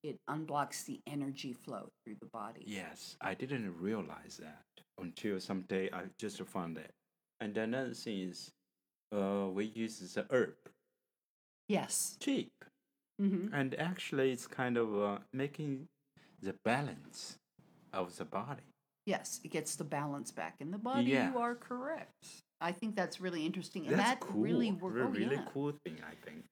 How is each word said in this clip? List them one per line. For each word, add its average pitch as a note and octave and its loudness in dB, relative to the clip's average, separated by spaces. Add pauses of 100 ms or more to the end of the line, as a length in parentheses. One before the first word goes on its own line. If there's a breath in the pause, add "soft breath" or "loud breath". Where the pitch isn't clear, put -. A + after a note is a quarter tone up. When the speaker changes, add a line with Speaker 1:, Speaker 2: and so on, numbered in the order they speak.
Speaker 1:
It D3 -4 (100)
unblocks D3 0
the - -6
energy C#3 -4
flow A2+ -8 (160)
through G#2+ -10
the A2+ -14
body. A2 -8
Speaker 2:
Yes, - -8
I F#2+ 0
didn't G#2+ -2
realize F#2 -2
that D#2 -16 (380)
until F#2 -2
someday F#2+ 0
I F2+ -6 (160)
just G2+ -6
found E2+ -2
it. - -10 (480)
And G#2 -4
another A#2+ 0
thing A2 -4 (100)
is, - -12 (600)
uh, G2 2
we G2+ 2
use A2 -2 (160)
the G2+ 0
herb. B2 6 (1120)
Speaker 1:
Yes. - 2
Speaker 2:
Cheap. - 2 (680)
Speaker 1:
Mm-hmm. G3 4
Speaker 2:
And C3+ 2
actually, D3+ 2
it's A#2+ -4
kind B2 2
of, A2+ 4
uh, G2+ 4 (140)
making C#3+ -2 (540 loud breath)
the F#2+ -4 (100)
balance - 0 (560)
of F2+ -2
the - -6
body. B2+ -4 (440)
Speaker 1:
Yes, - -2
it E3+ -8
gets D#3 -2
the E3 -4
balance C#3+ -2
back - -6
in C#3+ -6
the G3+ -4
body. B3 2
Speaker 2:
Yeah. C4 6
Speaker 1:
You B3 0
are A#3+ 2
correct. B3 -6 (480)
I E3+ 2
think G#3 -2
that's F#3 0
really F3 0
interesting. F3 -2
And D3 6
Speaker 2:
That's B3 4
Speaker 1:
that F#3+ -4
really A#3+ 6
Speaker 2:
cool. F#3 2 (120)
Speaker 1:
works. G#2+ -4
Speaker 2:
Re-, B2 4
Speaker 1:
Oh, B2 6
Speaker 2:
really A2 4
Speaker 1:
yeah. - -2
Speaker 2:
cool C#3+ 0 (120)
thing, E2 -6
I - -10 (100)
think. - -14